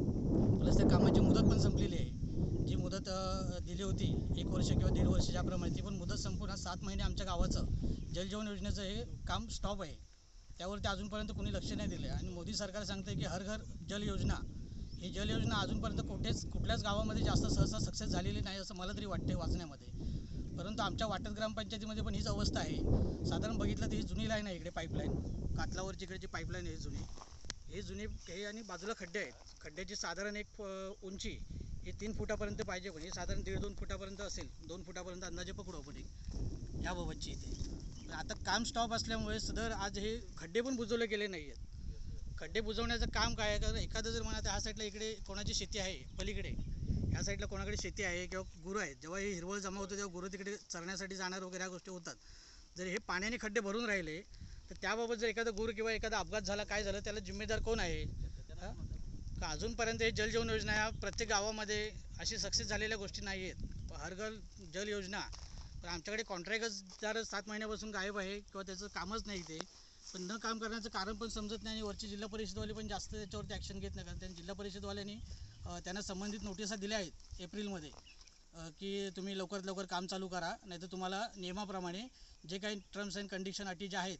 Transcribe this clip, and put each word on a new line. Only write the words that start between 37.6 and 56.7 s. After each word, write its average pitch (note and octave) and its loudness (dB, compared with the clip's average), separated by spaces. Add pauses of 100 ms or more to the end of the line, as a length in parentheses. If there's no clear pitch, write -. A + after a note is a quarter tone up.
पण E3+ -8
आता D#3+ -2
काम G3 4
स्टॉप A3+ 2
असल्यामुळे A3 0
सदर A3 0
आज G3+ -2
हे A3 -2 (120)
खड्डे E3 0
पण C4 2
बुजवले A#3 2
गेले G#3 2
नाही F3 -4
आहेत. B2 -8 (720)
खड्डे D#3+ -2
बुजवण्याचं A3+ 2
काम A3+ 4
काय G#3+ 2
आहे? G#3 4
कारण G#3+ 2
एखादं F#3+ 0
जर A3+ 0
म्हणा A3 0
तर A3 0
ह्या G3+ 2
साईडला G#3+ -2
इकडे G#3+ -4
कोणाची G#3 -2
शेती G#3 -2
आहे F3+ -4 (100)
पलीकडे, F#3+ 0 (360)
ह्या - 2
साईडला G3 0
कोणाकडे G3 -2
शेती F#3+ -2
आहे F3+ 0
किंवा F#3 -6
गुरं G3 -2
आहेत, D3+ -2
जेव्हा F3 -4
हे G3+ 0
हिरवळ F3+ -2
जमा G3 -4
होतं F#3+ -4
तेव्हा G3+ -4
गुरं F3+ -4
तिकडे G3 -6 (200)
चरण्यासाठी F#3+ -4
जाणार F#3+ -2
वगैरे F#3 -6
ह्या F#3 -2
गोष्टी F3+ -8
होतात. E3 -8 (640)
जर F3+ -2
हे F3 0
पाण्याने G3 0
खड्डे G#3+ 2
भरून G#3+ 2
राहिले F3+ 0 (440)
तर F#3 -10
त्याबाबत A3+ 2
जर A3+ 2
एखादा A3+ 2
गुर A3 0
किंवा A3 0
एखादा A3 2
अपघात F#3 0
झाला, G3+ 0
काय G#3 0